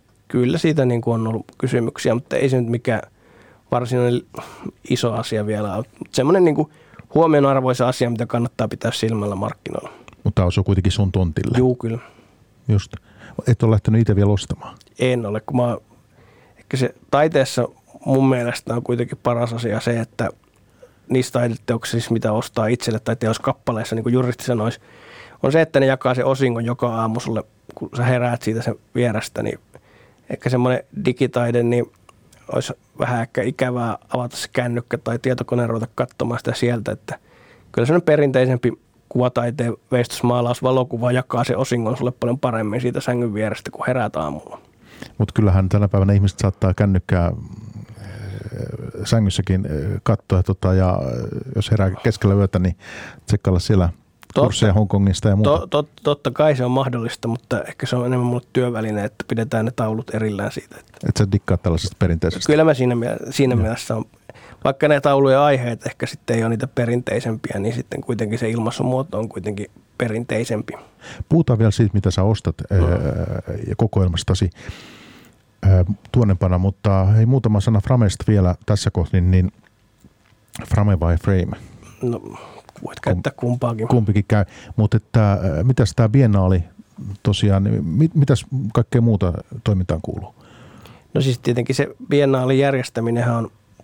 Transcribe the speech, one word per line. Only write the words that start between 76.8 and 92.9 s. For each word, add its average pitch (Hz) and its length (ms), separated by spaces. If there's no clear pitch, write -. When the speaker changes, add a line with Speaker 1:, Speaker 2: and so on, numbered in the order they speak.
Speaker 2:
hei, 110 200
muutama 113 360
sana 110 200
Framesta 117 460
vielä 92 280
tässä - 260
kohti, 90 300
niin 92 300
Frame 101 340
vai 85 180
Frame? 92 400
Speaker 1:
No, 120 200
voit - 160
käyttää - 360
Speaker 2:
Kum-, 123 140
Speaker 1:
kumpaakin. 117 380
Speaker 2:
kumpikin 104 400
käy. 104 180
Mut 107 180
että, 107 400
öö, 85 300
mitäs 120 320
tää 113 140
biennaali 98 540
tosiaan, 101 460
mit-, 101 320
mitäs 139 300
kaikkea 120 280
muuta 98 320
toimintaan 90 380
kuuluu? - 340
Speaker 1:
No 127 80
siis 127 180
tietenkin 123 360
se 143 120
biennaalin 135 500
järjestäminenhän 120 760